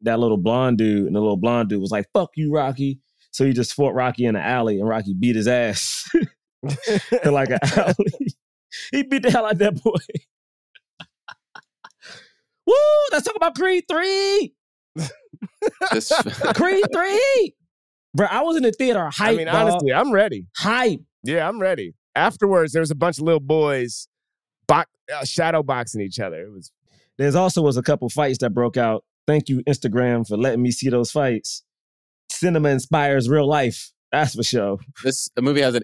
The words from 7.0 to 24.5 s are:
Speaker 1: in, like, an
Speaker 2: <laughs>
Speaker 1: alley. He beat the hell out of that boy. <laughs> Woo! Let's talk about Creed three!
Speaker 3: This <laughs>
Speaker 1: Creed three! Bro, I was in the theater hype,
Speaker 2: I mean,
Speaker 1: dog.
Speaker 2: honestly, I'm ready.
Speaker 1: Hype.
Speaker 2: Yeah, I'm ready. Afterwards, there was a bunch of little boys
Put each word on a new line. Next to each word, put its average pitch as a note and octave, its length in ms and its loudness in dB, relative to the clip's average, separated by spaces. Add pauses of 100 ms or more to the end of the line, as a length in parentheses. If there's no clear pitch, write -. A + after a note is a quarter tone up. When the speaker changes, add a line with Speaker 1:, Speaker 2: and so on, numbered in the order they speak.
Speaker 1:
in, D3 80 2
like, C3+ 180 0
an B2+ 100 0
Speaker 2:
<laughs> C#3+ 160 0
Speaker 1:
alley. G3 580 -2 (560)
He C#4 140 0
beat C4+ 180 -2
the A#3+ 80 2
hell A3 160 2
out G#3+ 60 0
of E3+ 60 -2
that G3+ 240 0
boy. A3 100 2 (1080)
<laughs> - 40 -20 (1600)
Woo! G#4+ 80 8 (380)
Let's D4+ 140 0
talk A4 100 -6
about E4 180 0
Creed F#4 340 0
three! G4 640 0 (1400)
Speaker 3:
This A3 200 0
<laughs> B3 420 0
Speaker 1:
Creed F#4+ 380 2
three! G#4 600 0 (600)
Bro, C#3+ 160 2
I A#3 120 0
was E4 140 0
in C#4+ 60 0
the A3+ 100 4
theater G#3+ 400 0
hype, A3 220 2
Speaker 2:
I - 20 0
mean, - 100 -2
Speaker 1:
dog. E3 100 -2
Speaker 2:
honestly, F3 360 2
I'm A#3 200 2
ready. F3 340 2 (100)
Speaker 1:
Hype. A3 440 0 (240)
Speaker 2:
Yeah, D#3 240 0
I'm A3 120 -6
ready. C#3 340 -2 (200)
Afterwards, F3+ 580 2
there E3 80 0
was D#3 100 0
a D#3+ 40 -2
bunch E3 240 0
of D#3 60 -6
little D#3+ 160 4
boys C#3 680 0 (600)